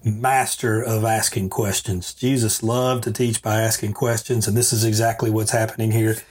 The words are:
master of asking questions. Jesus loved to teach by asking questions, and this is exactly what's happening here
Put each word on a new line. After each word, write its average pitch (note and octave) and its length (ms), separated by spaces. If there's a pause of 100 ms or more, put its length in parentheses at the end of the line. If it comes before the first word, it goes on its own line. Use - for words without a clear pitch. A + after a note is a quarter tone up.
master A#2 760
of A2+ 240
asking A2 460
questions. G2 640
Jesus B2 480
loved B2+ 420
to A2+ 80
teach A#2+ 300
by A2 180
asking A2 340
questions, A#2 520
and G#2+ 100
this A#2+ 160
is A2+ 120
exactly A2+ 440
what's G#2+ 220
happening A2+ 400
here A2 260 (140)